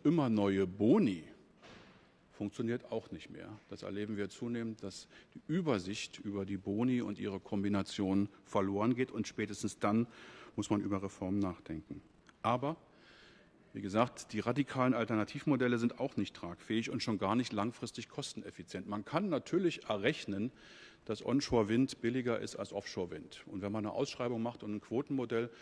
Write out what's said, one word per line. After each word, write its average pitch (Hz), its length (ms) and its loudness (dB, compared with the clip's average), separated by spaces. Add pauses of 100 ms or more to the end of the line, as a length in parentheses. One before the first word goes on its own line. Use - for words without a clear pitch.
immer 151 240 6
neue 101 400 4
Boni 104 560 4 (1040)
funktioniert 117 640 -4
auch 113 180 -4
nicht - 200 -12
mehr. 87 180 -14 (220)
Das 101 120 -12
erleben 104 340 -4
wir 101 120 -2
zunehmend, 117 560 -6
dass - 240 -10 (260)
die - 140 -14
Übersicht 120 720 0
über 101 240 -2
die 98 120 -4
Boni 113 440 2
und 101 180 -4
ihre 98 220 -4
Kombination 98 880 2 (160)
verloren 101 500 2
geht 127 160 0
und 113 160 -2
spätestens 104 540 -4
dann 110 260 4 (480)
muss - 160 -2
man 104 100 4
über 101 220 -2
Reformen 98 380 -2
nachdenken. 85 640 -6 (400)
Aber, 127 340 0 (960)
wie 107 80 -8
gesagt, 107 520 0
die 107 60 0
radikalen 127 560 2
Alternativmodelle 120 840 2
sind 117 200 2
auch - 180 -2
nicht 101 200 -2
tragfähig 107 540 -4
und 127 120 -2
schon 110 160 0
gar 98 160 2
nicht 120 180 0
langfristig 113 560 -4
kosteneffizient. - 760 -10
Man 104 180 -4
kann 196 240 0
natürlich 165 600 0
errechnen, 104 640 0 (520)
dass - 180 -4
Onshore-Wind 120 760 2
billiger 120 400 0
ist 101 160 -8
als 98 160 -6
Offshore-Wind. 90 720 -6
Und 95 140 -8
wenn 101 100 -2
man 107 140 -2
eine 101 100 -4
Ausschreibung 123 460 -2
macht 120 220 -4
und 104 120 -6
ein 104 60 -4
Quotenmodell 120 680 0 (120)